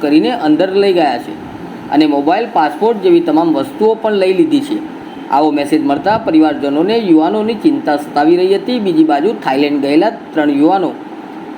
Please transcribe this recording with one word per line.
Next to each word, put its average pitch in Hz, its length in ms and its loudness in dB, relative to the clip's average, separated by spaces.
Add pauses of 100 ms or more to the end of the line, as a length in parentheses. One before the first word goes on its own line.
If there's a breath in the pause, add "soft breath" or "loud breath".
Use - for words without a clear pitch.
કરીને 156 300 2
અંદર 165 420 0
લઈ 196 200 2
ગયા 147 260 0
છે - 340 -12 (380)
અને 151 160 4
મોબાઈલ, 151 460 0
પાસપોર્ટ 185 460 0
જેવી 180 220 4
તમામ 160 340 2
વસ્તુઓ 214 400 0
પણ 214 180 -2
લઈ 190 200 2
લીધી 156 280 2
છે. - 180 -4 (520)
આવો 151 200 2
મેસેજ 143 340 0
મળતા 151 340 0
પરિવારજનોને 156 800 0
યુવાનોની 208 560 2
ચિંતા 151 420 0
સતાવી 147 400 2
રહી 185 180 2
હતી. 247 260 -2
બીજી 170 240 2
બાજુ 151 280 2
થાઇલેન્ડ 143 500 0
ગયેલા 151 280 0
ત્રણ 151 400 -2
યુવાનો 156 420 2 (640)